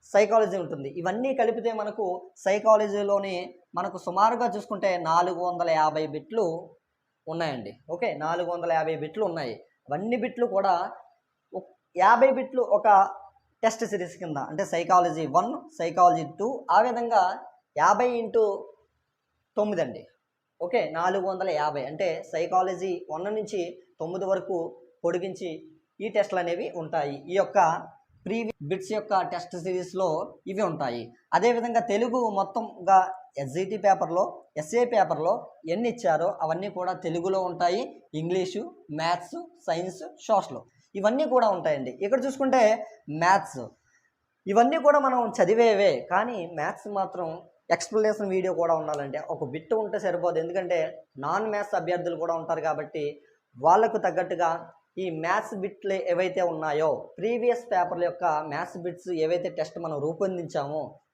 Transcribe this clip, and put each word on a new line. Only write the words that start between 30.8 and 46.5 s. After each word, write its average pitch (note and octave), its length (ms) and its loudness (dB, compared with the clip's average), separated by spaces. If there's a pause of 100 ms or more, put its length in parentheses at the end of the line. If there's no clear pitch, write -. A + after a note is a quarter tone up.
అదేవిధంగా A#3 460 2 (100)
తెలుగు A#3 260 0 (200)
మొత్తంగా G3 600 2 (440)
ఎస్జిటి F3+ 420 -4
పేపర్లో, F3+ 400 4 (360)
ఎస్ఏ A3+ 220 0 (120)
పేపర్లో F3 380 2 (420)
ఎన్ని A#3 200 -2
ఇచ్చారో E3+ 340 0 (160)
అవన్నీ E3+ 240 -4 (100)
కూడా F3+ 140 -4 (120)
తెలుగులో F3 360 -2 (100)
ఉంటాయి. F3 320 0 (380)
ఇంగ్లీషు, F3+ 420 -2 (380)
మ్యాథ్స్, A#3+ 380 -4 (300)
సైన్స్, F3+ 340 -4 (240)
సోషల్ F3+ 340 0 (380)
ఇవన్నీ A#3 260 2 (100)
కూడా A#3 220 6
ఉంటాయండి. D3 360 -2 (120)
ఇక్కడ A#3 200 2
చూసుకుంటే C4+ 380 2 (600)
మ్యాథ్స్, F3 400 2 (880)
ఇవన్నీ B3+ 340 6
కూడా D4 200 8
మనం B3+ 140 2 (180)
చదివేవే, G3+ 540 6 (200)
కానీ A3 260 0 (200)